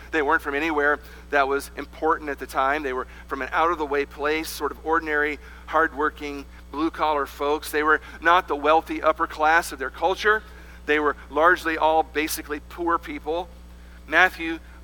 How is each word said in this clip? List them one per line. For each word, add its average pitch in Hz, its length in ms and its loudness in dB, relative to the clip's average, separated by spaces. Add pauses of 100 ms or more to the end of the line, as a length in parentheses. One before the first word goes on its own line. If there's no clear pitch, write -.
(100)
They 156 120 0
weren't 156 200 2
from 143 120 -4
anywhere 147 460 2 (300)
that 143 160 4
was 139 300 -2
important 151 540 -2
at 135 80 -8
the 131 80 -12
time. 143 360 0
They 131 120 -4
were 127 120 -6 (200)
from 135 160 -6
an 131 100 -6
out-of-the-way 156 540 2
place, 156 420 -2
sort - 240 -4
of 131 120 -18
ordinary, 151 540 0 (280)
hardworking, 147 800 -2 (240)
blue-collar 151 560 0
folks. 147 440 -2
They 151 120 0
were 156 180 4 (200)
not 170 280 4
the 147 80 -2
wealthy 156 460 2
upper 160 240 2
class 156 440 2
of 147 80 -10
their 127 120 -4
culture. 208 520 0 (440)
They 151 120 4
were 147 180 0 (140)
largely 160 480 4
all 160 240 4
basically 147 680 -6
poor 170 300 -2
people. 160 500 -6 (580)
Matthew 165 520 2 (260)